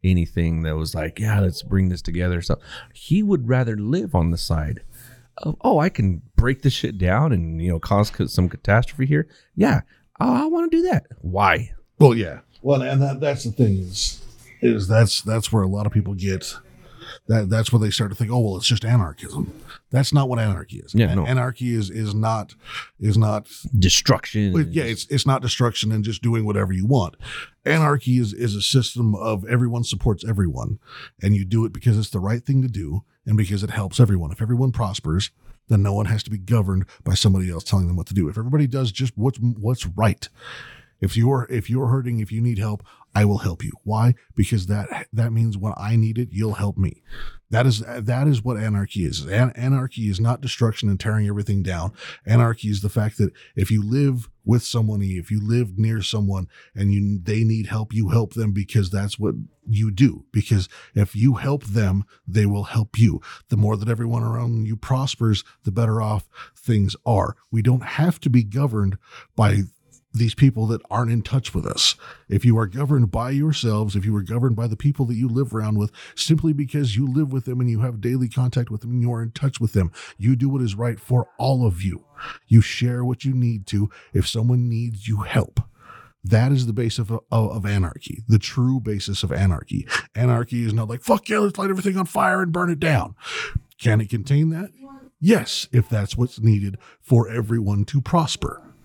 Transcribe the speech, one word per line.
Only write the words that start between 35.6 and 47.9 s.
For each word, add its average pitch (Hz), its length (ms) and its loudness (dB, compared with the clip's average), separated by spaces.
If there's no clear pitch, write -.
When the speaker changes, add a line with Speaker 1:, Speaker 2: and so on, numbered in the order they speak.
Speaker 2:
then 104 140 4
no 98 120 2
one 107 120 0
has 107 180 0
to - 60 -12
be 107 80 -6
governed 95 480 0
by 92 100 2
somebody 95 360 2
else 82 140 -8
telling 95 220 2
them 87 100 0
what - 120 -6
to 95 60 -8
do. 90 140 2
If 98 80 -6
everybody 135 300 0
does 131 240 -2
just 123 260 -4
what's, 123 220 0
what's 113 480 -2
right, 95 420 0
if - 160 0
you're, 120 340 2
if 110 200 -4
you're 127 180 0
hurting, 123 300 -2
if 107 140 -6
you 110 80 -4
need 117 180 0
help, 104 240 -4
I 104 100 4
will 101 140 2
help 87 260 -6
you. - 80 -8
Why? 113 300 4
Because 98 320 0
that, 101 460 -6
that 113 200 0
means 113 240 0
when 98 200 -4
I 107 200 -2
need 113 220 2
it, 123 140 -4
you'll 104 220 -2
help 101 220 -4
me. - 260 -2
That 117 160 2
is, 110 200 2
that 120 400 -2